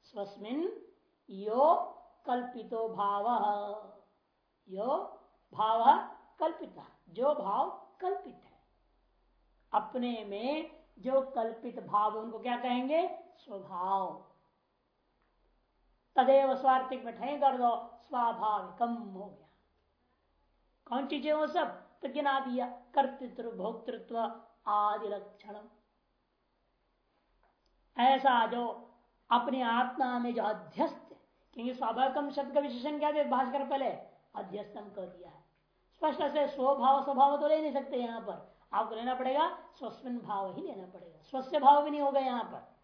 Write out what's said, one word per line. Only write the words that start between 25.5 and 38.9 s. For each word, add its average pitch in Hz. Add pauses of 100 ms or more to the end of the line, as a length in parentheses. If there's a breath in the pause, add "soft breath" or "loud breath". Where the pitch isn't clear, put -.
ऐसा 254
जो 240 (680)
अपने 254
आत्मा 247
में 240
जो 226
अध्यस्त 214
है, - (400)
क्योंकि 240
स्वाभाविकम 262
शब्द 262
का 294
विशेषण 277
क्या 294
दे 294
भास्कर 254
पहले? 269 (460)
अध्यस्तम 202
कर 185
दिया -
है। - (480)
स्पष्ट 311
से 285
स्वभाव, 269
स्वभाव 277
तो 294
ले 311
नहीं 302
सकते 269
यहाँ 233
पर, 190 (180)
आपको 220